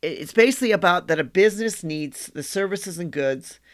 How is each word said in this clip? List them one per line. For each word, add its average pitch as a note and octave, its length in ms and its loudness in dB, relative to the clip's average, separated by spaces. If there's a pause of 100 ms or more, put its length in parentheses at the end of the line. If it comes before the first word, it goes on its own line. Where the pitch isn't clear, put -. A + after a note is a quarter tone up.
I-, D#3 40 -2
it's D3+ 260 -10
basically B3 380 4
about F3+ 360 2
that D#3 120 2
a D3 40 2
business G3+ 600 2
needs D3+ 440 -8
the - 160 -10
services G3 560 -4
and F3 120 -6
goods, C3+ 480 -4 (140)